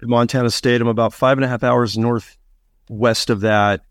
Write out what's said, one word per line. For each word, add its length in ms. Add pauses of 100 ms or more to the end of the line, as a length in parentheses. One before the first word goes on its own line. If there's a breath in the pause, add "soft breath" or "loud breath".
In 80
Montana 420
State. 300
I'm 60
about 260
five 240
and 80
a 20
half 160
hours 340
northwest 1300
of 120
that 500